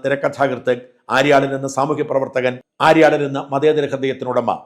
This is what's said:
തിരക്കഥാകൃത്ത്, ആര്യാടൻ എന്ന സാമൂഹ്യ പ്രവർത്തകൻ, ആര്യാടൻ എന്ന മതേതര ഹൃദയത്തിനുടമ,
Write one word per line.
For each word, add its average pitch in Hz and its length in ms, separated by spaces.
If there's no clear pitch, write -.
തിരക്കഥാകൃത്ത്, 139 720
ആര്യാടൻ 139 400
എന്ന 135 180
സാമൂഹ്യ 143 360
പ്രവർത്തകൻ, 135 440
ആര്യാടൻ 156 400
എന്ന 139 140
മതേതര 147 400
ഹൃദയത്തിനുടമ, 127 580